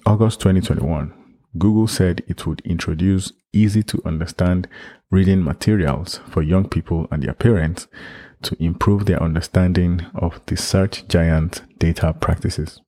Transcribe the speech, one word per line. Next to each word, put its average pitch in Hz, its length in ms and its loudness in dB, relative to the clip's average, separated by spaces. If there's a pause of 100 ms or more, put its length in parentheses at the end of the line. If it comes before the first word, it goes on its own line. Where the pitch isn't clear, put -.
August 107 340 2
twenty 95 180 4
twenty-one, 78 540 -2 (460)
Google 107 280 2
said 90 400 0
it - 200 -8
would 78 180 -4
introduce 87 680 -2 (220)
easy-to-understand 90 1120 0 (440)
reading 95 320 4
materials 80 760 0 (120)
for 90 100 0
young 92 260 2
people 82 440 -2
and 76 100 -2
their - 140 -4
parents 87 520 0 (540)
to - 180 -8
improve 101 460 0
their 90 160 2
understanding 87 840 2 (120)
of - 320 -4
the - 100 -4
search - 500 -2
giant 82 540 2 (160)
data 82 340 0
practices. 80 760 -4